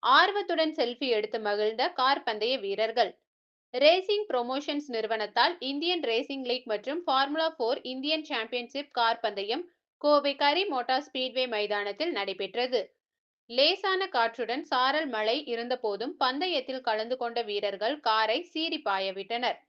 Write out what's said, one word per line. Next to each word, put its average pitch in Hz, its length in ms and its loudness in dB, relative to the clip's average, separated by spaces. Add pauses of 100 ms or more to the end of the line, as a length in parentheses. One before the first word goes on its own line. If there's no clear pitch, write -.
(180)
ஆர்வத்துடன் 349 600 4
செல்ஃபி 240 380 -2
எடுத்து 214 300 -2
மகிழ்ந்த 214 360 0 (180)
கார் 277 260 4
பந்தய 220 260 0 (120)
வீரர்கள். 214 460 0 (760)
ரேசிங் 381 440 4
புரமோஷன்ஸ் 277 680 -2
நிறுவனத்தால் 220 580 0 (160)
இந்தியன் 320 400 -2
ரேசிங் 269 400 -2
லீக் 247 240 -4
மற்றும் 254 320 -4
ஃபார்முலா 294 500 2
ஃபோர் 247 240 -2 (140)
இந்தியன் 302 360 -4
சாம்பியன்ஷிப் 247 680 -6
கார் 226 240 2
பந்தயம் 208 400 -2 (400)
கோவை 285 300 4 (100)
கரி 311 280 4
மோட்டார் 262 360 -2
ஸ்பீட்வே 254 380 -2 (100)
மைதானத்தில் 208 640 -2
நடைபெற்றது. 196 600 -2 (760)
லேசான 370 440 2 (140)
காற்றுடன் 233 540 0
சாரல் 277 440 2
மழை 220 220 0 (160)
இருந்தபோதும் 233 720 -4
பந்தயத்தில் 262 640 -2
கலந்து 220 340 -2
கொண்ட 233 160 -4 (120)
வீரர்கள் 202 460 -2 (120)
காரை 220 300 2 (140)
சீறி 320 360 -4
பாயவிட்டனர். 196 680 -2 (100)